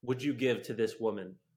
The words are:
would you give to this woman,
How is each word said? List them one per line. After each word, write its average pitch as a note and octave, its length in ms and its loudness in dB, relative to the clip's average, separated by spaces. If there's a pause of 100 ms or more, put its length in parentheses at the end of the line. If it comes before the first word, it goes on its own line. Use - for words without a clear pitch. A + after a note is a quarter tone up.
would B2 220 -2
you C#3+ 100 2
give B2 300 2
to C3 100 -6
this A2 260 0
woman, G2+ 360 -2 (220)